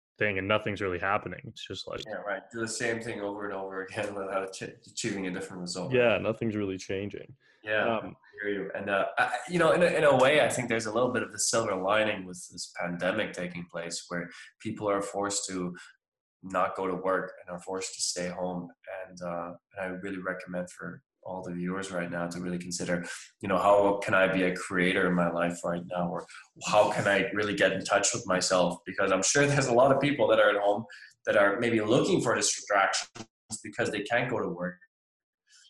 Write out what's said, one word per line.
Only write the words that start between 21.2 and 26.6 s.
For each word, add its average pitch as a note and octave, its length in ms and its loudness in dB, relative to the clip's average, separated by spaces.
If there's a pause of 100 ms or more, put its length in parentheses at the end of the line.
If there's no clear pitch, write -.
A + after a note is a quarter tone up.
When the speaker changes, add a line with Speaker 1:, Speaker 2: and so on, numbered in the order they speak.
Speaker 2:
all F#2 200 -10
the F2+ 100 -10
viewers F#2 380 -4
right F2 200 -4
now F2 160 -4
to F2 140 -8
really F2+ 180 -4
consider, F2 460 -4 (360)
you G#2 80 -6
know, F#2+ 100 4
how G2+ 440 6
can G#2+ 120 0
I F#2+ 180 6
be F#2 120 2
a F2+ 120 2
creator F#2 520 2
in F2+ 60 2
my F2 160 2
life F2 340 -2
right F2 260 -2
now? F2 180 -2
Or E2+ 180 -6 (400)